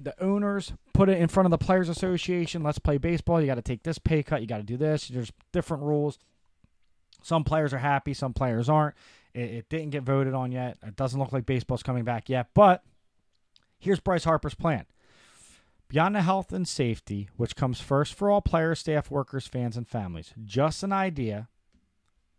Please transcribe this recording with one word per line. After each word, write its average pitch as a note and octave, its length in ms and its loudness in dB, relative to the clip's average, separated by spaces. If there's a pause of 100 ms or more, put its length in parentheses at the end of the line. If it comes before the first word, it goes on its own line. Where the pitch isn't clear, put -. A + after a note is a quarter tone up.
the D3 180 -10
owners G3+ 540 -2 (200)
put G3 160 6
it F#3 100 4
in E3+ 80 4
front F#3+ 180 4
of F3 60 4
the E3 80 4
Players F#3 300 2
Association. F3 720 -2
"Let's D3+ 160 -2
play D3 180 2
baseball. E3 420 0
You D3+ 60 4
gotta B2+ 160 0
take B2 220 -6
this D#3+ 160 -6
pay D3+ 240 2
cut. C#3+ 180 -2
You A2+ 60 -6
gotta G#2+ 160 -6
do A#2 140 -6
this." D3+ 320 0
There's B2 220 -6 (200)
different D#3+ 320 -2
rules. D3 340 0 (1040)
Some D#3+ 220 0
players D3+ 280 0
are C3+ 60 -2
happy. C#3 380 0
Some B2+ 180 -4
players A#2+ 340 0
aren't. D3+ 280 4 (400)
It, A#2+ 160 -8
it A#2 180 -12
didn't D#3 220 -6
get C#3+ 120 -4
voted C3+ 300 2
on B2+ 180 -2
yet. B2+ 300 -6
It G#2 140 -16
doesn't C3+ 240 -2
look C3+ 120 -4
like C3 140 -2
baseball's B2+ 380 -2
coming B2 200 -2
back A#2 260 -4
yet. B2+ 260 -2
But F#3+ 280 8 (920)
here's F#3 220 0
Bryce F3+ 240 0
Harper's D3+ 320 0
plan. D3 300 -2 (1040)
"Beyond F3 260 2
the G3+ 60 2
health F#3 320 0
and F#3 120 -2
safety, G#2 680 -4
which A#2+ 220 -4
comes B2+ 240 -2
first C#3+ 320 0
for G3+ 160 0
all G3+ 120 2
players, E3 380 0
staff, D3+ 320 -2
workers, C3+ 340 -4
fans, A#2+ 300 -4
and A#2+ 100 -8
families, F2+ 480 -8 (100)
just C3+ 400 0
an G3 100 -2
idea C#3 560 -4 (880)